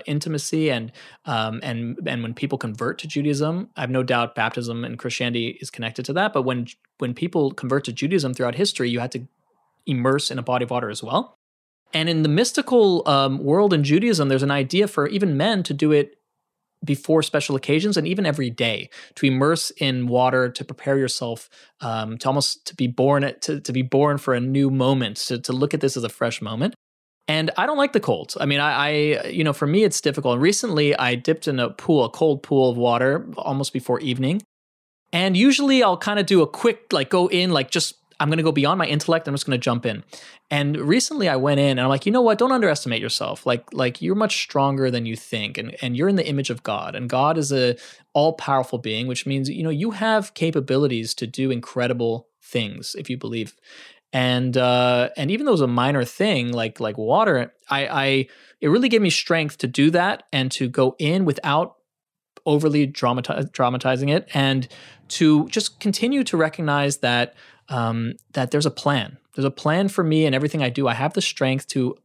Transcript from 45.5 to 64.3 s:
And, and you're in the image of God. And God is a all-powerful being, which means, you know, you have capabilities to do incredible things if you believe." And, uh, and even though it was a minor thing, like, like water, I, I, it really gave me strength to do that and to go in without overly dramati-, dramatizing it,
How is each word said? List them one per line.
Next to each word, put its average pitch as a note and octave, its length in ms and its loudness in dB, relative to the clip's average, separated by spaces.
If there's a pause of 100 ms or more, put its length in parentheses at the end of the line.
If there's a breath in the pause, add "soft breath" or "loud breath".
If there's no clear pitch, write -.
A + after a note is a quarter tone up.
And, A2+ 240 -10
and A#2+ 160 -4
you're E3 100 2
in G3 80 2
the E3 120 0
image C#3 240 -2
of A#2 100 -8
God. - 340 -6
And B2 140 -8
God C#3+ 300 2
is C#3 120 -2
a B2 240 2 (380 loud breath)
all-powerful D3 640 2
being, A2+ 300 -4
which B2 180 -6
means, C3+ 240 -2
you D#3+ 140 -6
know, D#3+ 80 -2
you F3+ 200 -2
have G#3+ 440 0
capabilities C3+ 800 0
to A#2+ 120 -6
do C3 220 -2
incredible A#2+ 800 -2 (140)
things - 560 -6
if - 120 -10
you B2 80 -6
believe." A2+ 380 -8 (580 loud breath)
And, B2+ 420 0
uh, B2 640 2
and D3+ 140 -2
even A#3+ 140 -2
though C4+ 60 2
it - 20 4
was D#3+ 80 4
a C3 60 4
minor B2 380 2
thing, B2+ 480 -2
like, A2+ 260 -4
like A2 200 -4
water, D3 520 2 (180)
I, C#3 180 -2
I, C#3 180 -2 (560 loud breath)
it D#3 80 0
really B3 200 4
gave A3 120 4
me F#3+ 80 2
strength D#3+ 500 0
to C3+ 80 -2
do C#3 220 4
that F3 420 2
and C3 200 -2
to B2+ 180 -4
go C3 300 2
in F3 260 2
without D3 520 -2 (680)
overly D3 420 4
dramati-, B2+ 640 -2
dramatizing B2+ 580 0
it, D3+ 240 0